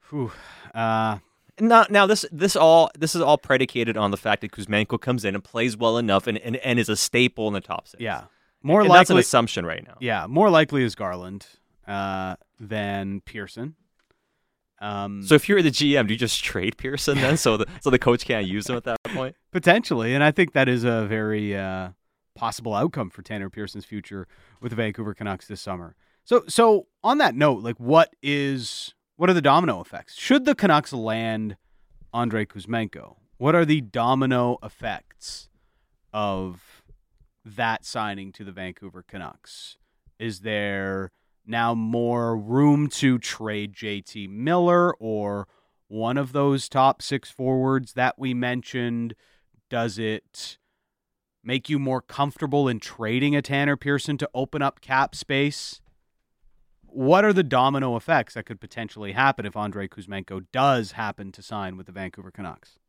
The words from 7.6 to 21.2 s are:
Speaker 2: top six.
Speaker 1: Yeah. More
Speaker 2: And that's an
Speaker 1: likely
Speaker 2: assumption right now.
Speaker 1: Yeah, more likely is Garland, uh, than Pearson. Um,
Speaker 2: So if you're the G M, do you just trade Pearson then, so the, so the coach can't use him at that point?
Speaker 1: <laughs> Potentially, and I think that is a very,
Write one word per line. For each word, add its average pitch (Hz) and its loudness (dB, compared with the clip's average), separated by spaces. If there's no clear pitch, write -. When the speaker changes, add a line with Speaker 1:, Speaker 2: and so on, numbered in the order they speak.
Speaker 2:
top - -8
six. - -18
Speaker 1:
Yeah. 98 -6
More 175 6
Speaker 2:
And 196 4
that's 180 6
an 175 4
Speaker 1:
likely 123 6
Speaker 2:
assumption 113 0
right 85 -8
now. - -20
Speaker 1:
Yeah, 107 -4
more 170 4
likely 156 4
is 110 -2
Garland, 92 -10
uh, 95 -6
than 101 -6
Pearson. 113 -14
Um, 101 -8
Speaker 2:
So 98 6
if 143 4
you're 202 4
the 160 4
G 143 0
M, 117 2
do 107 0
you 117 -4
just 117 -2
trade 98 -6
Pearson 139 -4
then, 135 2
so 110 2
the, 104 0
so - 0
the 127 4
coach 123 2
can't 104 -2
use 98 -4
him 127 -2
at 117 -10
that 117 -6
point? 135 -6
Speaker 1:
<laughs> - -20
Potentially, 165 2
and 143 4
I 151 6
think 170 0
that 135 4
is 123 0
a 113 0
very, 107 -2